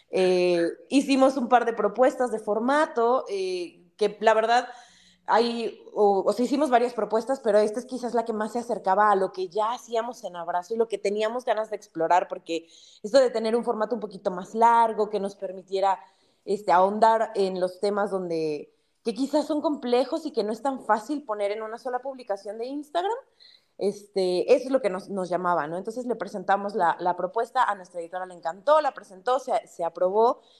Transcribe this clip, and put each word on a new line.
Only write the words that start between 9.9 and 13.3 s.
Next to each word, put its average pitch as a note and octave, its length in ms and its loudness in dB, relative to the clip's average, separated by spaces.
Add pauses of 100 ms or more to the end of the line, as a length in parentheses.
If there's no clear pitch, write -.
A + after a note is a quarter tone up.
en F3 100 -12
Abrazo F3 380 -4
y A3+ 40 -4
lo A3+ 120 0
que G3+ 80 -4
teníamos G#3+ 480 -2
ganas G#3+ 240 -2
de G#3+ 80 -8
explorar, F3 500 0
porque E3 400 -8 (340)
esto G#3+ 180 4
de B3+ 100 4
tener A3+ 260 0